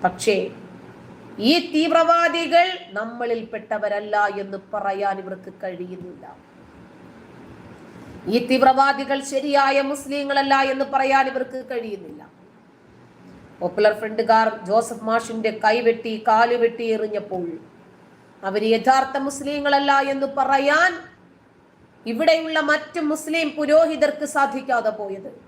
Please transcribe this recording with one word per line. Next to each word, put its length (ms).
പക്ഷേ 320
ഈ 20
തീവ്രവാദികൾ 920
നമ്മളിൽപ്പെട്ടവരല്ല 1160
എന്ന് 160
പറയാൻ 500
ഇവർക്ക് 280
കഴിയുന്നില്ല. 640
ഈ 20
തീവ്രവാദികൾ 680
ശരിയായ 440
മുസ്ലിങ്ങളല്ല 640
എന്ന് 220
പറയാൻ 380
ഇവർക്ക് 280
കഴിയുന്നില്ല. 520
പോപ്പുലർ 400
ഫ്രണ്ടുകാർ 460
ജോസഫ് 400
മാഷിന്റെ 420
കൈവെട്ടി, 500
കാലുവെട്ടി 580
എറിഞ്ഞപ്പോൾ 500
അവര് 260
യഥാർത്ഥ 420
മുസ്ലിങ്ങളല്ല 640
എന്ന് 140
പറയാൻ 520
ഇവിടെയുള്ള 460
മറ്റു 280
മുസ്ലിം 440
പുരോഹിതർക്ക് 800
സാധിക്കാതെ 640
പോയത് 320